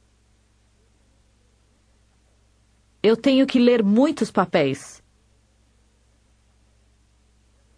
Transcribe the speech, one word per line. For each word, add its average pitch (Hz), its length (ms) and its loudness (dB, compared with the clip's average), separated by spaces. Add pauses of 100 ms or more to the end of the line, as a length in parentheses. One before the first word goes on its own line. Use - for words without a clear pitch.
(3000)
Eu 220 140 2
tenho 269 300 0
que 262 140 -2
ler 240 240 2
muitos 240 480 0
papéis. 165 680 -4 (2750)